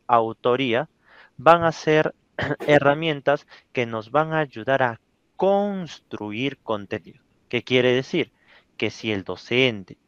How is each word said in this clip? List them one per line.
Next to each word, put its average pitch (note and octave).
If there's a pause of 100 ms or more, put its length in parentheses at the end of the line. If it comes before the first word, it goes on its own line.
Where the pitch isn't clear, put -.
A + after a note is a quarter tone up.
autoría, A#2+ (480)
van E3
a E3
ser D#3 (240)
<clears throat> -
herramientas D3 (280)
que A#2+
nos A2
van D#3
a D#3+
ayudar C3
a A#2 (340)
construir E3+
contenido. G#2 (280)
¿Qué A#2+
quiere B2+
decir? C3 (460)
Que A2
si A2
el G2
docente A2+ (100)